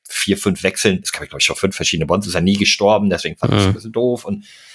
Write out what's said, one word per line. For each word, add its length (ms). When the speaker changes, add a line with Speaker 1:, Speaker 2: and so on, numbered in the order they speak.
Speaker 1:
vier, 300
fünf 240
Wechseln, 400
es 100
gab, 160
glaub 120
ich, 60
schon 100
fünf 200
verschiedene 300
Bonds, 220
ist 80
ja 60
nie 160
gestorben, 520
deswegen 280
fand 160
ich's 100
Speaker 2:
Mhm. 60
Speaker 1:
ein 40
bisschen 200
doof 320
und, 200